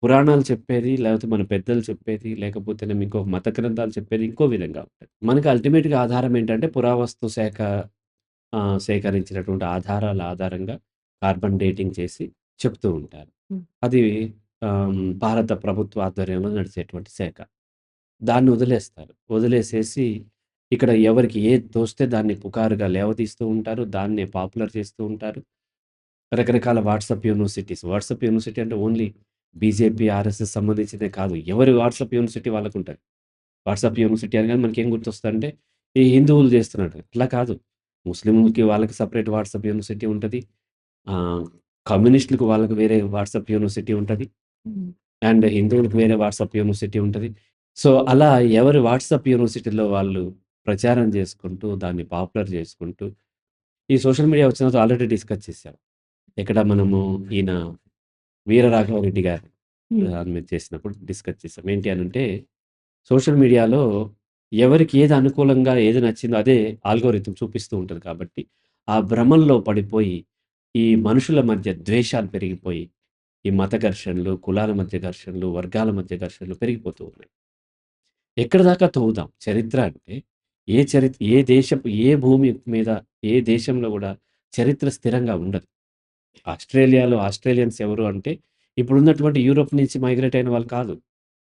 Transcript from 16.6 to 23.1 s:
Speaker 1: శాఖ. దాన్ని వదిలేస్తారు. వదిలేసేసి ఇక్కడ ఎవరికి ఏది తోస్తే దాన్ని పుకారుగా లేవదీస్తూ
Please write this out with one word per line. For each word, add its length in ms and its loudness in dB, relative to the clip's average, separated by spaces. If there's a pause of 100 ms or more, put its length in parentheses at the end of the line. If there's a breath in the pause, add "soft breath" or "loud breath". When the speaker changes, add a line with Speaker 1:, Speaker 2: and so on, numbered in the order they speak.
Speaker 1:
శాఖ. 340 -10 (760)
దాన్ని 280 4
వదిలేస్తారు. 840 -4
వదిలేసేసి 920 -2 (460)
ఇక్కడ 180 2
ఎవరికి 500 4
ఏది 280 2
తోస్తే 380 -4
దాన్ని 300 -2
పుకారుగా 520 -2
లేవదీస్తూ 600 -4